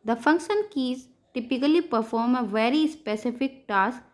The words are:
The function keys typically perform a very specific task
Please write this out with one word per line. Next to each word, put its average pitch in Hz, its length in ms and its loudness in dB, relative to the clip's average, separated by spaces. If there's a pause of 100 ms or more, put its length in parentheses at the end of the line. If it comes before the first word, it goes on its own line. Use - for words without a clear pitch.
The 226 120 0
function 349 540 2
keys 254 380 -4 (260)
typically 269 480 2
perform 233 520 0
a 247 80 0
very 233 460 2
specific 247 800 -4
task 214 340 0 (120)